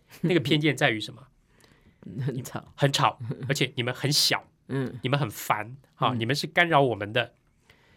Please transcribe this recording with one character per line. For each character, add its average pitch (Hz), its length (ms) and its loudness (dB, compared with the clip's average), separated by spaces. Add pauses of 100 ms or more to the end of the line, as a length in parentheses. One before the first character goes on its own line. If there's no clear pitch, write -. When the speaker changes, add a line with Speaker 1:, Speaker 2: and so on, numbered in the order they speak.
Speaker 1:
<laughs> - 120 -20
Speaker 2:
那 175 140 2
个 170 80 6
偏 151 180 2
见 151 160 2
在 139 140 2
于 110 100 -2
什 107 140 -10
么？ - 140 -20 (1000)
Speaker 1:
很 127 180 -4
吵。 - 320 -12
Speaker 2:
很 139 160 2
吵， 131 260 2 (300)
而 139 80 0
且 143 200 0
你 120 80 -2
们 123 100 -4
很 131 180 -2
小， - 320 2 (240)
Speaker 1:
嗯。 127 340 -6
Speaker 2:
你 127 60 -2
们 135 100 2
很 131 140 -2
烦， 107 460 -4 (180)
哈， 123 180 0
Speaker 1:
嗯。 113 60 -2
Speaker 2:
你 117 60 -2
们 131 100 0
是 151 100 -4
干 175 220 2
扰 151 140 6
我 127 120 2
们 101 200 -6
的。 120 220 0 (600)